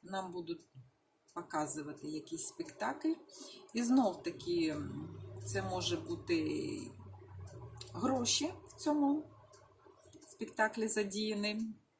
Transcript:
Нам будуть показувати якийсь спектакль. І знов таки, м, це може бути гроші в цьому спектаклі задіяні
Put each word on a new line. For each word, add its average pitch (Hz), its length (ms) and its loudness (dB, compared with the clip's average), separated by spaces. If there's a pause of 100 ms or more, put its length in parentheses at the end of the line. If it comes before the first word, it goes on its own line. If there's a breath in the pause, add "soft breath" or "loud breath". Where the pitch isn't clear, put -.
Нам 185 300 -4
будуть 165 280 -6 (720)
показувати 151 720 -2
якийсь 156 380 -2
спектакль. 302 680 0 (640 loud breath)
І 233 80 2
знов 240 400 6
таки, 170 460 2
м, 277 500 -4 (260)
це 196 180 2
може 180 340 0
бути 160 840 0 (1120)
гроші 262 600 2 (160)
в - 40 -12
цьому 294 520 4 (1040)
спектаклі 220 600 0
задіяні 214 840 2 (260)